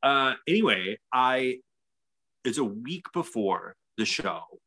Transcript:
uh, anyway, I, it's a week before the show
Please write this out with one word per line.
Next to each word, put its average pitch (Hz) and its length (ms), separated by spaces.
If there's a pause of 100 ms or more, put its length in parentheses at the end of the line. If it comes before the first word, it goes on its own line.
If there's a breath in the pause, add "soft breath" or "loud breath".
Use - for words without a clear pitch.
uh, 135 300 (120)
anyway, 110 520 (140)
I, 127 440 (880)
it's 127 140
a 143 60
week 120 480
before 98 640 (240)
the 110 60
show 90 380 (240)